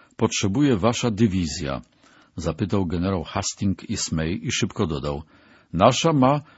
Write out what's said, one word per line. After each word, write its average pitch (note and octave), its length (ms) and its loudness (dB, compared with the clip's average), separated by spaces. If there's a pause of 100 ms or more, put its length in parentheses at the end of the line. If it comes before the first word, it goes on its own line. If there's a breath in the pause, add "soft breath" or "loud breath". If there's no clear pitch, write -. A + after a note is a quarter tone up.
(160 soft breath)
potrzebuje A2+ 600 2
wasza A#2 340 0
dywizja?", E2+ 680 0 (540 soft breath)
zapytał F2+ 500 -2
generał F2 380 -2
Hastings - 680 -4
Ismay E2+ 540 -4
i B2+ 80 -4
szybko - 360 -2
dodał: D2 360 -6 (500 soft breath)
"Nasza B2+ 400 4
ma C#3 280 4 (160 soft breath)